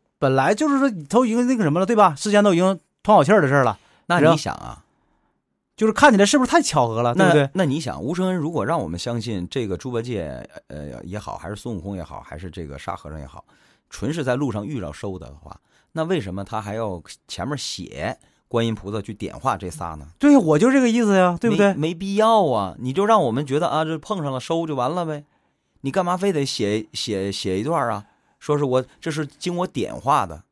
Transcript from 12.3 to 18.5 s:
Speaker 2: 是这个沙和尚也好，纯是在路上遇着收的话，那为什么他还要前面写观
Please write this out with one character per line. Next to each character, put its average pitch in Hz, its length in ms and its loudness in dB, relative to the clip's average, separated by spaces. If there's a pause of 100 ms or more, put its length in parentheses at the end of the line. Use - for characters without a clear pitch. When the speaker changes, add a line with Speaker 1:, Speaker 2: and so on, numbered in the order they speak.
Speaker 2:
是 87 120 -12
这 82 160 -12
个 69 120 -12
沙 87 180 -10
和 78 140 -16
尚 76 100 -12
也 69 60 -14
好， - 180 -20 (460)
纯 117 200 -8
是 160 140 -6
在 123 100 -2
路 151 160 -2
上 208 160 -6
遇 139 140 -8
着 80 140 -8
收 95 240 -10
的 73 160 -18
话， - 260 -20 (320)
那 160 120 -4
为 175 140 0
什 95 160 -6
么 98 80 -8
他 107 160 -8
还 104 140 -8
要 104 300 -6 (260)
前 95 180 -8
面 143 120 -6
写 95 600 -8 (300)
观 117 180 0